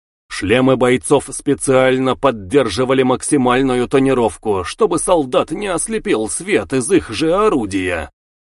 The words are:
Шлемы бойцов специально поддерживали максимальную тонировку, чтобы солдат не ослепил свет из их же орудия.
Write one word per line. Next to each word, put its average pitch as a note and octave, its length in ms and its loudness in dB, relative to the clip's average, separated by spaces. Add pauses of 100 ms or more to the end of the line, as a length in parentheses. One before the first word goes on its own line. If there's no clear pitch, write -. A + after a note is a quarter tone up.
(300)
Шлемы B2+ 460 2
бойцов B2+ 540 0
специально C3 840 0
поддерживали B2 880 0
максимальную B2+ 840 2
тонировку, A#2+ 760 0
чтобы F3 360 -2
солдат D3 520 0
не G3+ 160 -6
ослепил G#3+ 640 -4
свет D#3+ 440 -4
из C3+ 180 -2
их E3+ 180 2
же A#2 240 -2
орудия. G2 800 -2 (360)